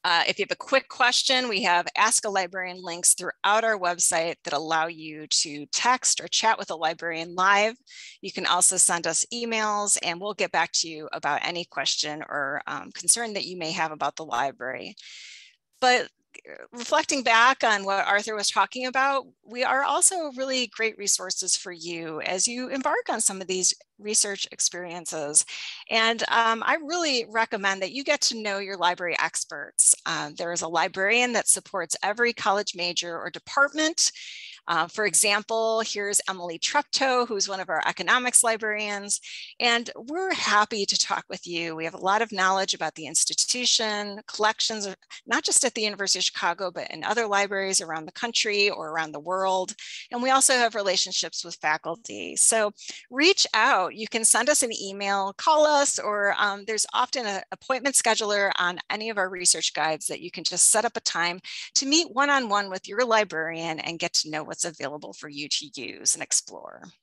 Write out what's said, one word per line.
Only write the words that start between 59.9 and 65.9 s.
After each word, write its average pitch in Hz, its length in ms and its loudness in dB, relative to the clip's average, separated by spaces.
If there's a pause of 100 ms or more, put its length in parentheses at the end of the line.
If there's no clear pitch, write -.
that 151 140 -6
you 175 100 -12
can 170 140 -10
just - 260 4
set 220 140 4
up 233 100 -2
a 180 60 -4
time 175 400 -2 (340)
to 277 100 2
meet 311 260 4
one-on-one 233 580 2
with 185 180 -10
your 202 160 0
librarian 165 800 0
and 165 180 -6
get 170 140 -2
to - 160 0
know 151 140 -4
what's 170 220 -6
available 151 480 -8
for 156 160 -14
you 147 200 -10
to - 240 -2
use - 400 -4